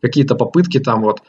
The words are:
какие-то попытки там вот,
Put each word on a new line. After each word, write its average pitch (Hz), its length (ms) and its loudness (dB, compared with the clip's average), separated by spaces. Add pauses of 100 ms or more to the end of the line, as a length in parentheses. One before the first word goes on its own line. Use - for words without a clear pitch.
какие-то 139 340 0
попытки 170 440 0
там 113 220 0
вот, 107 280 0